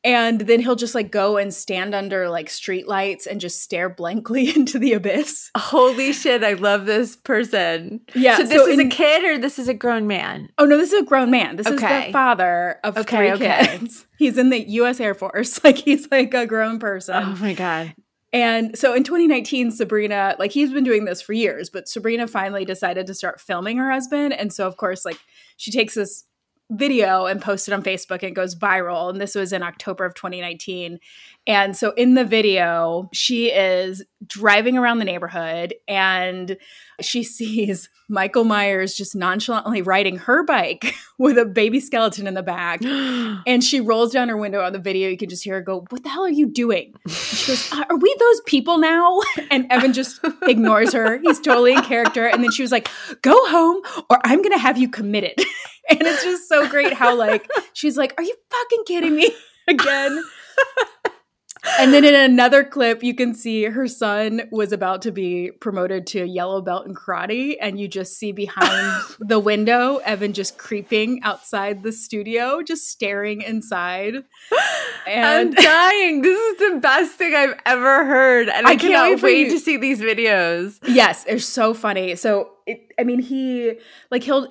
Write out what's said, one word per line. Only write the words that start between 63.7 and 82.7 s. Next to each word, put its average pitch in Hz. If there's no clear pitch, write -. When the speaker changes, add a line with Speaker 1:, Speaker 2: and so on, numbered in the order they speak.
Speaker 1:
son 220
was 214
about 190
to 226
be 180
promoted 185
to 185
yellow 180
belt 190
in 190
karate. 208
And 202
you 202
just 185
see 208
behind -
Speaker 2:
<laughs> -
Speaker 1:
the 214
window, 233
Evan 208
just 190
creeping 220
outside 202
the 220
studio, 233
just 320
staring 208
inside. 208
And 226
Speaker 2:
I'm 339
dying. 339
This 370
is 415
the 277
best 294
thing 339
I've 277
ever 269
heard. 254
And 233
I -
Speaker 1:
I 285
can't 220
Speaker 2:
cannot 269
Speaker 1:
wait 370
for 233
Speaker 2:
wait 311
Speaker 1:
you -
Speaker 2:
to 330
see 302
these 247
videos. 202
Speaker 1:
Yes, 233
they're 233
so 226
funny. 190
So, 208
it, -